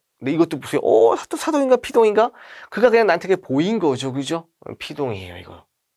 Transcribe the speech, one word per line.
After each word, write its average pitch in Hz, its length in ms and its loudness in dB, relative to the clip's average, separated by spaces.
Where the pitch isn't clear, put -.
근데 127 140 -4
이것도 160 260 0
보세요. - 240 -4
어, - 320 4
또 330 80 -6
사동인가 277 400 0
피동인가? 220 540 2
그가 226 220 2
그냥 226 160 4
나한테 175 200 0
그게 185 140 0
보인 175 380 0
거죠, 131 340 -2
그죠? 143 340 -6
어, - 180 -14
피동이에요, 101 600 -8
이거. 87 280 -20